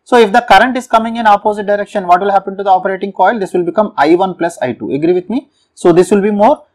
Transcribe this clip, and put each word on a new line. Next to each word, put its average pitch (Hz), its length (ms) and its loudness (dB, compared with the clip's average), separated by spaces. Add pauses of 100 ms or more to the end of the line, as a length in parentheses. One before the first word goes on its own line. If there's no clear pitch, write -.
So - 140 0
if 214 160 4
the 240 80 4
current 240 340 2
is 247 120 -10
coming 226 300 -2
in 233 100 -2
opposite 208 400 0
direction, 202 400 -4
what 180 120 4
will 202 120 -2
happen 190 260 -2
to 202 60 -8
the 196 80 0
operating 190 420 -2
coil? 208 260 0
This 185 140 -8
will 180 100 0
become - 320 -2
I 151 200 2
one 175 200 -2
plus 165 260 -6
I 123 120 -4
two. 147 180 -10
Agree 156 220 -2
with 180 160 -4
me? 254 200 -6 (260)
So 180 180 2
this 180 180 2
will 202 100 2
be 208 100 0
more, 208 440 0